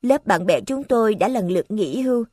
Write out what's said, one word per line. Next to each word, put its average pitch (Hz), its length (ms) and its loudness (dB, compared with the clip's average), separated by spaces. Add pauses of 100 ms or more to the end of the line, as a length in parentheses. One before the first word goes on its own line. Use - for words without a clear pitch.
lớp 262 240 0
bạn 180 200 0
bè 156 160 2
chúng 277 220 -6
tôi 220 320 2
đã 180 120 0
lần 214 240 -2
lượt 185 200 -2
nghỉ 202 300 -2
hưu. 247 320 0